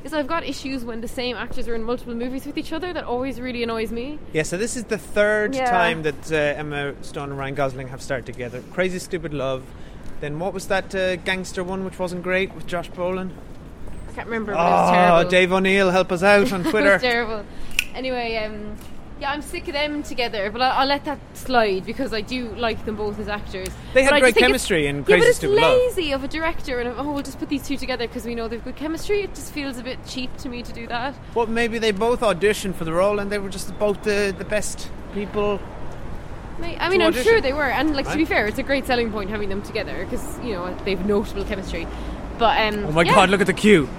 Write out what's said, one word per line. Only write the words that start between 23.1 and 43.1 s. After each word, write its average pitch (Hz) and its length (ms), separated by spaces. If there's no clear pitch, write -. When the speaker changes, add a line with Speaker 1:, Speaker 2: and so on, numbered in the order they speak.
Speaker 1:
as 208 80
actors. 196 420
Speaker 2:
They 262 80
had 269 80
Speaker 1:
But 285 60
I 285 40
Speaker 2:
great 254 100
Speaker 1:
just 208 100
think 254 80
Speaker 2:
chemistry 196 400
Speaker 1:
it's, - 20
Speaker 2:
in 143 60
Speaker 1:
yeah, 143 60
but 131 120
Speaker 2:
Crazy 480 140
Speaker 1:
it's 494 100
Speaker 2:
Stupid 415 240
Love. 508 160
Speaker 1:
lazy 392 340
of 269 120
a 277 40
director, 311 520
and, 240 180
"Oh, 285 160
we'll 285 80
just 269 160
put 311 120
these 277 180
two 269 100
together 247 300
'cause 226 180
we 233 80
know 233 140
they've 220 160
good 254 140
chemistry." 330 440
It - 140
just - 180
feels 277 240
a 247 60
bit 240 240
cheap 254 300
to - 120
me 240 140
to - 100
do 233 140
that. 240 260
Speaker 2:
Well, 226 100
maybe 226 320
they 220 140
both 233 300
auditioned 196 520
for 170 100
the 160 100
role 202 260
and 202 120
they 208 60
were 202 120
just 185 280
both 208 240
the, 202 340
the 196 100
best - 440
people 202 460
Speaker 1:
May-, - 200
I 330 100
mean, 381 120
Speaker 2:
to 330 40
Speaker 1:
I'm 330 80
Speaker 2:
audition. 247 180
Speaker 1:
sure 453 100
they 269 120
were, 285 160
and, 269 260
like, 269 100
to - 60
Speaker 2:
Right. 175 60
Speaker 1:
be 320 80
fair, 285 220
it's 208 100
a 269 60
great 269 240
selling 240 240
point 202 180
having 208 200
them 196 120
together 185 480
'cause, - 340
you 233 100
know, 180 300
they've 190 220
notable 202 380
chemistry. 185 420
But, 214 200
um, 208 120
Speaker 2:
Oh 151 60
my 160 120
Speaker 1:
yeah. 381 100